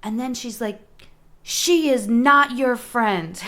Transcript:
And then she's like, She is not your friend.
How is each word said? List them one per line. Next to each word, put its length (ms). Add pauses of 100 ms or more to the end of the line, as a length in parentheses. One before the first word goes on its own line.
And 160
then 160
she's 260
like, 200 (600)
She 480
is 180
not 480
your 200
friend. 720